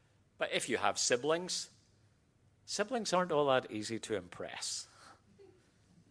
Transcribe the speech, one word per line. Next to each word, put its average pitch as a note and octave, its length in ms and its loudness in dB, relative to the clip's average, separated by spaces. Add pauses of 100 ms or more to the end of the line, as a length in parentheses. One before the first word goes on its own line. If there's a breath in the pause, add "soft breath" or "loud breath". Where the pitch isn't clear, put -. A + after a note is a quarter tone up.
(380 soft breath)
but D3 160 0
if F3+ 160 0
you G#2+ 80 2
have G2 200 2
siblings, D#3 720 0 (960)
siblings G#3 460 -4
aren't F3+ 200 2
all D3 160 4
that B2+ 240 4
easy G#2+ 280 -4
to A2 160 -4
impress. - 720 -8 (1200 loud breath)